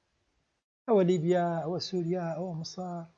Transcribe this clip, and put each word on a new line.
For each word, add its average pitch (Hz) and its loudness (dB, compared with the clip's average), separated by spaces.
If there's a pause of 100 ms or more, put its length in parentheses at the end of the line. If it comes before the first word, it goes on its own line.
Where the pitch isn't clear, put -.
(880)
ئەوە 208 6
لیبیا، 175 2
ئەوە 165 -4
سووریا، 170 -2
ئەوە 180 -6
مەسار. 175 -10 (120)